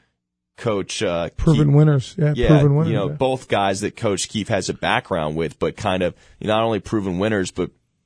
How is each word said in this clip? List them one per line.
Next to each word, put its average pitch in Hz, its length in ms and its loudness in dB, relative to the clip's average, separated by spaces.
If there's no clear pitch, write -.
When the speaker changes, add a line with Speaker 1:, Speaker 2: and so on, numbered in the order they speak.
Speaker 1:
Coach, 101 460 -4
uh, 87 340 -2
Speaker 2:
Proven 151 320 2
Speaker 1:
Keefe 139 60 4
Speaker 2:
winners. 147 440 4
Yeah, 151 180 0
Speaker 1:
Yeah, 117 120 0
Speaker 2:
proven 143 280 6
winners, 160 140 0
Speaker 1:
you 110 60 0
know, 98 120 0
Speaker 2:
yeah. 76 60 -6
Speaker 1:
both 131 340 -2
guys 98 320 0
that 98 160 -4
Coach 101 320 -2
Keefe 104 200 -6
has 95 200 0
a 92 60 -2
background 85 640 -2
with, 80 220 -4
but 80 180 -4
kind 92 260 -2
of 85 120 -2
not 107 220 0
only 113 180 -2
proven 98 380 -4
winners, 101 320 -2
but, 90 200 -6